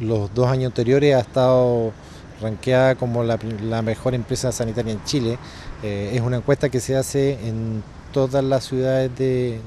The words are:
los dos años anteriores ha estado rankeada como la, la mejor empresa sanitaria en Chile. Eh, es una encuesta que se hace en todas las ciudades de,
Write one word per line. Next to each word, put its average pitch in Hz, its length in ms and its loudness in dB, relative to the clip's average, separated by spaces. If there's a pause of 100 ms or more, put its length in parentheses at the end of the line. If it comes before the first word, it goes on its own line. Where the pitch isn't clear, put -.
los 107 320 0
dos 123 140 4
años 131 240 0
anteriores 135 440 4
ha 127 60 6
estado 123 720 2 (480)
rankeada 127 540 2
como 120 280 0
la, 117 160 0 (240)
la 113 180 -2
mejor 113 340 -2
empresa 123 360 -2
sanitaria 113 400 -2
en 101 140 -6
Chile. 120 320 0 (440)
Eh, 101 320 -4
es 127 60 0
una 123 160 0
encuesta 139 320 2
que 127 140 -2
se 135 160 -2
hace 135 500 0
en 110 340 -4 (300)
todas 135 320 2
las 135 220 2
ciudades 131 520 0
de, 127 500 0